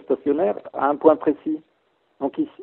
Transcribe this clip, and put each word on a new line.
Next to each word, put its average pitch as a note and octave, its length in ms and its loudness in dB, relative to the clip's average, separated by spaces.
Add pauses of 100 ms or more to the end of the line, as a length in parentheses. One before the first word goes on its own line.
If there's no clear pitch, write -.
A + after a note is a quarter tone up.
stationnaire D3+ 540 0 (160)
à C#3 160 0
un D3 80 0
point D#3 180 6
précis. D#3 460 -4 (580)
Donc, - 180 -6
il, D3+ 120 -2 (140)